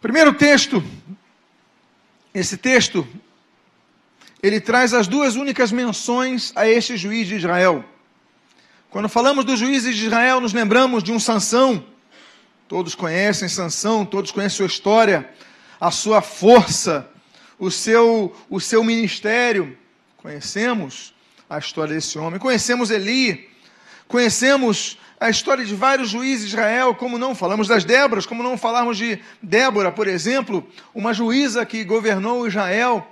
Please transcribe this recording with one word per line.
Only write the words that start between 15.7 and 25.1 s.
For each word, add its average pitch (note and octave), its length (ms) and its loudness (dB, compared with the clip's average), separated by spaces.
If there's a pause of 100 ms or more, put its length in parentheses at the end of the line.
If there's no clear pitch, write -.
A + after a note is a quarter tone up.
a E3+ 80 2
sua G#3 320 2
força, F3+ 880 4 (480)
o F3+ 140 -6
seu, A3+ 600 4 (160)
o G3 120 -6
seu A3 240 2
ministério. A3 920 0 (420)
Conhecemos E3 1000 -8 (340)
a D3+ 80 -8
história D3+ 380 -6
desse D#3 240 -8
homem, E3 200 -8
conhecemos A#3+ 520 -2
Eli, A3+ 580 -2 (580)
conhecemos B3 920 0 (180)